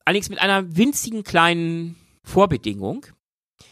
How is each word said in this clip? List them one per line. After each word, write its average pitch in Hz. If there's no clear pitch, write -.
Allerdings 185
mit 202
einer 190
winzigen 226
kleinen 170
Vorbedingung, 131